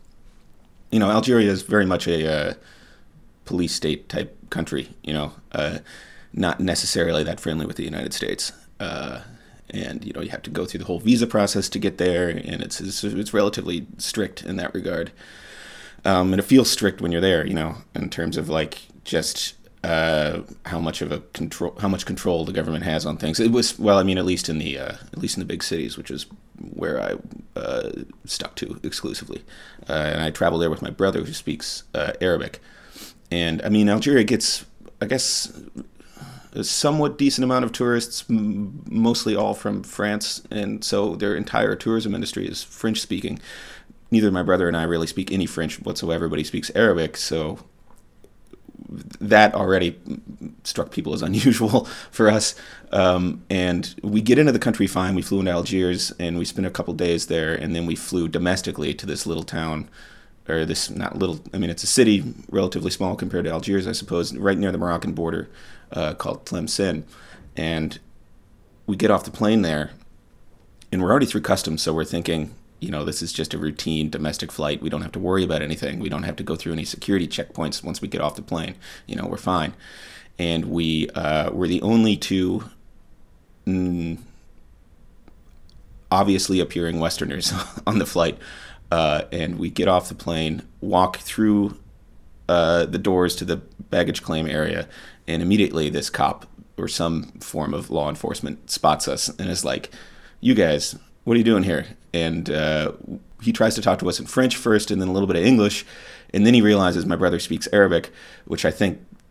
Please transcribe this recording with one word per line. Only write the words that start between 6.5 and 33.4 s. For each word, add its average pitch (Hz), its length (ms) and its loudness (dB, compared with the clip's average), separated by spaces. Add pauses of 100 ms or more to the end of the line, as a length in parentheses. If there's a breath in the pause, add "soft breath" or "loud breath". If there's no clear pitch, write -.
necessarily 85 640 0
that 82 160 -6
friendly 80 260 -4
with - 100 -10
the - 80 -6
United - 300 -6
States. - 380 -6 (280)
Uh, 62 400 -8 (500 loud breath)
and, - 340 -8
you - 80 -8
know, - 100 -8
you - 80 -8
have - 120 -10
to - 80 -12
go - 140 -4
through - 140 -8
the - 80 -10
whole 85 140 -4
visa 117 260 4
process 101 440 2
to - 80 -4
get 95 200 -2
there, 87 300 2
and 87 340 -6
it's, - 180 -8
it's, 95 240 -6
it's 104 300 -4
relatively 92 520 0 (120)
strict - 460 -6
in 95 120 -6
that 87 160 -4
regard. 90 400 -4 (960 loud breath)
Um, 92 260 4
and 95 80 4
it - 40 2
feels 131 260 6
strict 98 300 0
when 85 120 -2
you're 85 80 0
there, 90 260 2
you 92 80 -4
know, 80 220 -4 (180)
in - 140 -6
terms 85 280 -4
of, 78 120 -4
like, 78 340 -2 (220)
just, - 500 -4 (280)
uh, 80 580 0 (240)
how 85 140 -6
much 82 240 -4
of 82 100 -4
a 73 80 -4 (140)
control, - 460 -6
how 101 80 0
much 95 180 -2
control 87 400 -2
the 95 60 -6
government 82 320 -2
has 80 200 -2
on 78 140 -6
things. 78 200 -2
It 117 140 4
was, 120 260 2
well, 101 200 6
I 95 40 6
mean, 95 140 2
at 92 80 0
least 90 240 0
in 80 100 -2
the, 139 200 -4
uh, 95 140 -8 (200)
at - 60 -14
least - 180 -4
in 95 40 -6
the - 60 -8
big - 160 -6
cities, 78 360 -6
which - 120 -12
is 67 140 -8 (340)
where - 440 -6
I, - 560 -8
uh, - 320 -4 (340)
stuck - 320 -8
to - 260 -8
exclusively. - 640 -8 (440 loud breath)
Uh, - 40 -4
and 78 300 -2
I 78 80 -2
traveled 85 320 0
there 82 80 2
with 78 120 -4
my - 80 -6
brother, - 340 0
who - 100 -10
speaks, - 480 -8 (120)
uh, 76 260 -2
Arabic. - 400 0 (720 loud breath)
And, 82 320 0